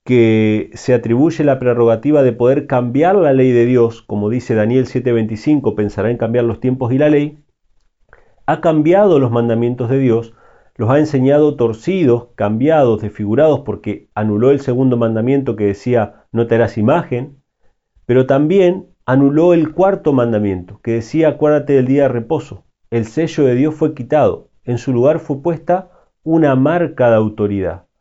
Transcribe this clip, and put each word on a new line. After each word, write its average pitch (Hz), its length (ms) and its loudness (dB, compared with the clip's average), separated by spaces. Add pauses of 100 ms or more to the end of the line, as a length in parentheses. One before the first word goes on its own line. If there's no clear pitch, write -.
que 110 720 2
se - 200 -2
atribuye 131 500 0
la 135 140 2
prerrogativa 120 640 2
de 123 100 2
poder 127 340 0
cambiar 131 500 0
la 156 160 2
ley 131 180 2
de 120 160 2
Dios, 117 360 0
como 104 280 -4
dice 120 240 -4
Daniel 120 320 0
siete 123 260 -4
veinticinco, 113 640 -2
"Pensará 104 360 -4
en 120 60 -4
cambiar 117 280 -2
los 113 160 -4
tiempos 127 320 -4
y 131 60 0
la 151 120 2
ley", 147 300 -2 (1080)
ha 160 140 -2
cambiado 165 580 2
los 123 140 0
mandamientos 120 580 -2
de 135 80 0
Dios, 113 340 0 (440)
los 110 140 -2
ha 143 80 2
enseñado 147 580 2
torcidos, 120 800 0
cambiados, 113 640 0
desfigurados, 117 640 0
porque - 480 -10
anuló 107 360 0
el 143 100 2
segundo 127 360 0
mandamiento 117 600 -2
que 104 100 -2
decía, 110 680 -2
"No 117 140 0
te 113 80 0
harás 113 240 0
imagen", 131 580 -2 (720)
pero 127 200 2
también 175 600 2 (180)
anuló 143 480 2
el 160 200 0
cuarto 190 400 0
mandamiento, 104 720 -2
que 113 100 -4
decía, 151 360 -2
"Acuérdate 143 460 0
del 127 120 2
día 139 180 2
de 131 40 2
reposo". 120 560 -6 (260)
El 117 140 -2
sello 156 400 -2
de 123 100 2
Dios 151 220 0
fue 156 180 -2
quitado. 127 540 -2 (160)
En 120 140 -6
su 135 140 -4
lugar 143 280 2
fue 139 220 -8
puesta 175 480 -4 (340)
una 156 320 2
marca 139 520 0
de 113 60 4
autoridad, 104 720 -2 (160)